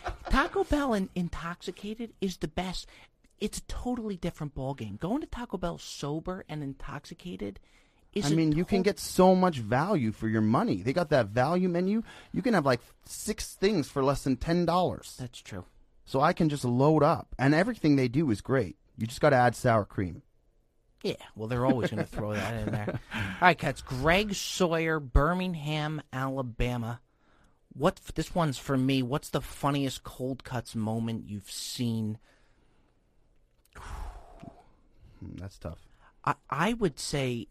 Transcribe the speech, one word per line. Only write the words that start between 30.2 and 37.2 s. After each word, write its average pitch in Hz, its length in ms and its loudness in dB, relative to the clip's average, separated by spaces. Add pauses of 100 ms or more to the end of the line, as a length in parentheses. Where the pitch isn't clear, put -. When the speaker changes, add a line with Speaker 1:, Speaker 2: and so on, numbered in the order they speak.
Speaker 1:
cuts - 320 -8
moment 113 540 -4
you've 101 220 -10
seen? 110 680 -4 (1600)
Speaker 2:
Hmm, - 1600 -16
that's 95 220 -12
tough. 82 200 -10 (460)
Speaker 1:
I, 143 100 0 (140)
I 170 240 0
would 208 260 0
say, 127 520 -2